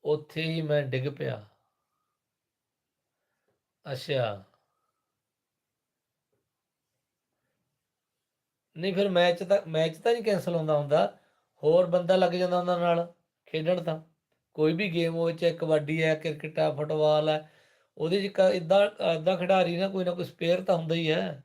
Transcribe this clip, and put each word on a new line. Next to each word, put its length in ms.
ਉੱਥੇ 400
ਹੀ 200
ਮੈਂ 220
ਡਿੱਗ 240
ਪਿਆ।" 340
ਅੱਛਾ। 380
ਨਹੀਂ, 180
ਫਿਰ 160
ਮੈਚ 320
ਤਾਂ, 160
ਮੈਚ 300
ਤਾਂ 140
ਨਹੀਂ 120
ਕੈਂਸਲ 300
ਹੁੰਦਾ 240
ਹੁੰਦਾ, 220
ਹੋਰ 260
ਬੰਦਾ 280
ਲੱਗ 180
ਜਾਂਦਾ 240
ਉਹਨਾਂ 200
ਨਾਲ 280
ਖੇਡਣ 340
ਤਾਂ। 160
ਕੋਈ 180
ਵੀ 180
ਗੇਮ 220
ਹੋਵੇ, 200
ਚਾਹੇ 200
ਕਬੱਡੀ 480
ਹੈ, 140
ਕ੍ਰਿਕਟ 420
ਹੈ, 140
ਫੁੱਟਬਾਲ 560
ਹੈ, 100
ਉਹਦੇ 220
'ਚ 40
ਇੱਕ 180
ਅੱਧਾ, 420
ਅੱਧਾ 240
ਖਿਡਾਰੀ 400
ਨਾ, 120
ਕੋਈ 160
ਨਾ 80
ਕੋਈ 140
ਸਪੇਅਰ 380
ਤਾਂ 120
ਹੁੰਦਾ 180
ਹੀ 160
ਹੈ। 340